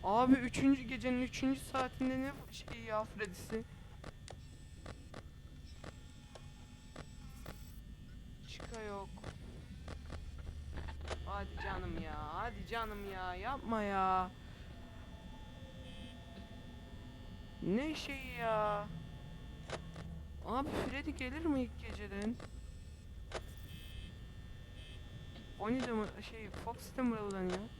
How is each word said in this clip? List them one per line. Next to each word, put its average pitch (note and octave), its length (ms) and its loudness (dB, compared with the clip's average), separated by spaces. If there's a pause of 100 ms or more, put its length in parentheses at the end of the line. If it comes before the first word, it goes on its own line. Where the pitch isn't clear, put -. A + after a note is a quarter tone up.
Abi A#3+ 280 12
üçüncü C4 500 10
gecenin B3 400 4
üçüncü C4 380 4
saatinde C4 580 2
ne C4+ 140 2 (200)
şey - 300 -6
ya A3 220 2
Freddy'si? G#3+ 580 -2 (4000)
Chica - 340 -4
yok. G3+ 260 -2 (2250)
Hadi G3 260 -2
canım F#3 400 0
ya, D#3 140 -2 (180)
hadi G3+ 320 0
canım G#3 460 0
ya, F#3 220 0
yapma A3+ 480 2
ya. F#3+ 480 6 (3250)
Ne B3+ 320 4
şey C4+ 320 -2 (140)
ya? G#3+ 460 6 (1600)
Abi C4 220 4
Freddy C#4+ 420 2
gelir C#4 340 -2
mi C#4 180 8
ilk A3+ 180 -2
geceden? G#3 560 0 (3250)
Bonnie A#3+ 280 4
de A#3+ 60 0
mi, G#3+ 140 4 (240)
şey, A3 200 -8
Fox - 260 -4 (200)
de C4 60 4
mi A#3+ 80 8
buradan G3+ 320 2
ya? F#3 180 4 (200)